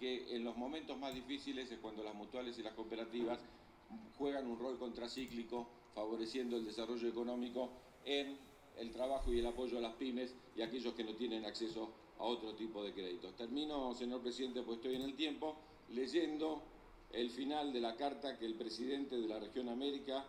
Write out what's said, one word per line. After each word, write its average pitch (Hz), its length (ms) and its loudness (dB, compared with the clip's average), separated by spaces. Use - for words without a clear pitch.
que 127 340 0
en 117 80 2
los 117 140 0
momentos 135 420 -2
más 135 160 -2
difíciles 131 560 -4
es 113 80 -6
cuando 107 240 -6
las 107 140 -4
mutuales 120 420 -4
y 110 60 -4
las 110 100 -4
cooperativas 113 640 0
juegan 139 300 2
un 117 100 0
rol 123 180 0
contracíclico, 120 920 -2
favoreciendo 113 640 2
el 110 80 2
desarrollo 113 420 0
económico 120 640 2
en 139 320 2
el 117 140 -4
trabajo 127 420 2
y 120 60 8
el 120 80 6
apoyo 120 320 0
a 120 40 2
las 113 120 -2
pymes 127 400 0
y 110 60 2
a 113 40 4
aquellos 117 280 0
que 117 100 -2
no 107 100 -2
tienen 110 300 0
acceso 110 460 -2
a 98 60 0
otro 110 300 2
tipo 107 280 -2
de 101 100 -2
créditos. 90 440 -4
Termino, 131 580 0
señor 123 280 0
presidente, 123 400 0
pues 117 160 0
estoy 127 180 2
en 131 60 0
el 139 120 0
tiempo, 151 400 2
leyendo 151 720 4
el 120 180 2
final 139 420 2
de 123 80 4
la 113 140 2
carta 135 440 0
que 113 80 0
el 113 80 0
presidente 127 640 0
de 110 120 4
la 110 100 0
Región 120 300 -2
América 135 600 0